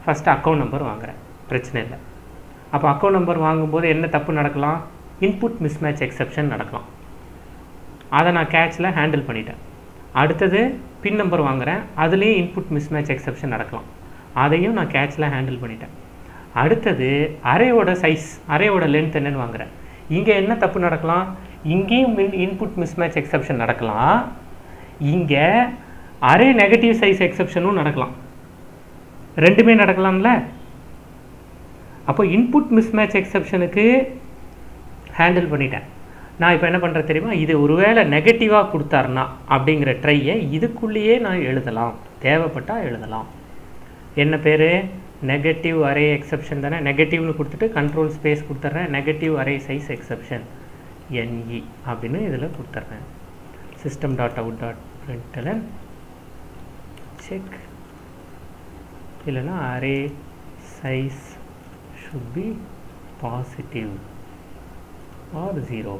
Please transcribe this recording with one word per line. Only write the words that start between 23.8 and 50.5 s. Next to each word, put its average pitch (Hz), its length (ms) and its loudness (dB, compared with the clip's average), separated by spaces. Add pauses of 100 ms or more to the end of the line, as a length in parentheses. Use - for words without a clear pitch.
இங்க 156 220 2 (960)
அரே 202 160 8 (140)
negative 226 400 6
size 196 260 4
எக்ஸெப்ஷனும் 180 540 0
நடக்கலாம். 147 340 -2 (1300)
ரெண்டுமே 220 280 10 (100)
நடக்கலாம்ல? 190 460 4 (1800)
அப்போ - 140 4 (120)
input 247 420 4
மிஸ்மேட்ச் 214 440 2
எக்ஸெப்ஷனுக்கு 190 640 0 (1300)
handle 170 320 4
பண்ணிட்டேன். 135 360 -2 (540)
நான் 175 140 8
இப்போ 170 140 2
என்ன 175 120 2
பண்றேன் 160 280 0
தெரியுமா? 156 220 0 (120)
இது 156 100 2 (100)
ஒருவேளை 196 380 6 (140)
நெகட்டிவா 214 440 6 (140)
கொடுத்தாருன்னா 131 500 0 (320)
அப்படிங்கிற 139 360 2 (120)
ட்ரையை 147 320 2 (220)
இதுக்குள்ளேயே 220 580 2 (100)
நான் 185 240 0
எழுதலாம், 117 440 -2 (320)
தேவைப்பட்டா 151 500 0 (120)
எழுதலாம். 110 400 -8 (960)
என்ன 151 120 2 (100)
பேரு? 151 240 6 (600)
negative 160 480 0 (100)
array 147 160 2 (120)
exception 143 480 -6
தானே? 151 120 -2 (120)
நெகட்டிவ்னு 156 500 2
கொடுத்துட்டு 156 280 -2 (100)
control 151 400 0
space 147 320 0
கொடுத்துட்றேன். 147 480 -4
negative 156 440 -2
array 135 140 -2 (120)
size 143 280 -6
exception - 500 -10 (760)